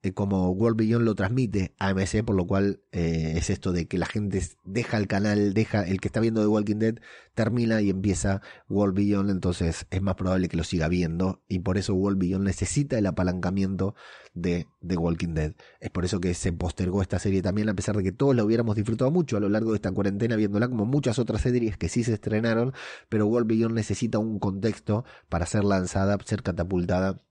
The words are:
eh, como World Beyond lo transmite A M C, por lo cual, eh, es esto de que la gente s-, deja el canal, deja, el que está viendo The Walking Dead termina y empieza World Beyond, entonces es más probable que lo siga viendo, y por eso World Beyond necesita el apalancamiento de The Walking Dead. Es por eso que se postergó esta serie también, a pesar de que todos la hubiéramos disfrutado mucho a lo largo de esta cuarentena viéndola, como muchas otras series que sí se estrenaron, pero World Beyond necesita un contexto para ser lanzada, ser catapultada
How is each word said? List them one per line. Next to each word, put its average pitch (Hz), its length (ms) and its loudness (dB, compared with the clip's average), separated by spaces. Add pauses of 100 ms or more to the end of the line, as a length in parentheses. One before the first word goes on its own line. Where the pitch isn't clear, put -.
eh, 98 120 -4
como 95 380 0
World 110 260 2
Beyond 113 260 2
lo 110 100 2
transmite 104 640 -2
A 98 120 -2
M 95 180 0
C, 110 160 0
por 113 100 0
lo 92 140 2
cual, 98 360 0 (100)
eh, 80 420 0
es 85 140 -2
esto 95 240 -2
de 85 160 -2
que 95 80 -2
la 85 80 0
gente 101 320 -2
s-, 87 260 -6
deja 113 340 -4
el 101 100 0
canal, 104 460 2
deja, 107 320 0
el 92 140 -2
que - 80 -4
está 110 140 0
viendo 113 180 2
The 107 80 4
Walking 107 300 2
Dead 110 180 0 (380)
termina 113 480 0
y 101 80 2
empieza 98 520 0 (280)
World 101 260 2
Beyond, 101 340 2
entonces 90 600 -2
es 92 120 -2
más 95 140 -2
probable 92 320 0
que 85 80 -4
lo 82 80 0
siga 82 240 0
viendo, 87 600 0
y 92 100 -2
por 95 180 0
eso 98 180 0
World 98 220 2
Beyond 92 280 0
necesita 123 520 0
el 101 100 2
apalancamiento 92 840 0 (400)
de 87 340 -2 (200)
The 90 80 0
Walking 85 380 0
Dead. 76 220 -2 (260)
Es - 80 -8
por 90 160 -2
eso 90 160 -2
que 87 120 0
se 87 200 -2
postergó 90 480 -2
esta 95 180 -2
serie 98 220 0
también, 104 260 0
a 107 60 0
pesar 101 240 -2
de 98 60 0
que 92 100 0
todos 139 200 2
la 117 120 2
hubiéramos 113 320 2
disfrutado 113 340 0
mucho 160 240 0
a 101 60 0
lo 101 80 0
largo 110 220 2
de 107 40 2
esta 98 160 -2
cuarentena 101 460 0
viéndola, 104 320 2
como 110 160 0
muchas 131 340 0
otras 110 220 0
series 120 340 0
que 87 140 -4
sí 117 160 0
se 117 80 2
estrenaron, 113 580 0 (380)
pero 104 180 2
World 113 220 2
Beyond 113 260 2
necesita 110 420 -2
un 110 220 -2
contexto 104 640 -2 (240)
para 85 180 -2
ser 104 200 0
lanzada, 98 580 2
ser - 180 -4
catapultada 90 880 0